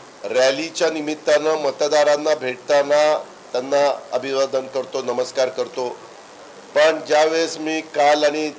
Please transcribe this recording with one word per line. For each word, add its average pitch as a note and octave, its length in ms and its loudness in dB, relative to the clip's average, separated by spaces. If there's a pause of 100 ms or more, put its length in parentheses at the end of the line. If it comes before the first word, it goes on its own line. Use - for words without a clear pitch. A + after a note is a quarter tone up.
(240)
रॅलीच्या C#3 640 0
निमित्तानं D3+ 640 0
मतदारांना D3 800 0
भेटताना C#3+ 920 0 (280)
त्यांना C3+ 480 0 (120)
अभिवादन C3+ 540 -2
करतो, C3 360 -6
नमस्कार B2+ 460 -2
करतो. B2 400 -6 (880)
पण D#3 320 4
ज्यावेळेस D#3 500 2
मी D#3 240 -4
काल D3+ 440 2
आणि D3+ 340 0